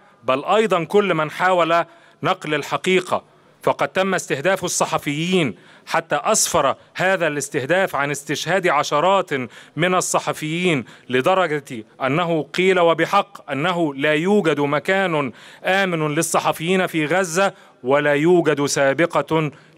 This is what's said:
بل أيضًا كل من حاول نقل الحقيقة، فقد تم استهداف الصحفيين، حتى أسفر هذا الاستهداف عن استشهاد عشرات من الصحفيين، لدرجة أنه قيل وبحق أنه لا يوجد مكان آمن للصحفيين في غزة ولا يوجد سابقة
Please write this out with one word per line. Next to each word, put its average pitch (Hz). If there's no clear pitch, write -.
بل 127
أيضًا 185
كل 190
من 156
حاول 170
نقل 185
الحقيقة، 180
فقد 143
تم 190
استهداف 170
الصحفيين، 160
حتى 160
أسفر 147
هذا 175
الاستهداف 147
عن 139
استشهاد 160
عشرات 160
من 180
الصحفيين، 160
لدرجة 147
أنه 156
قيل 185
وبحق 165
أنه 160
لا 147
يوجد 160
مكان 147
آمن 180
للصحفيين 160
في 156
غزة 185
ولا 143
يوجد 151
سابقة 147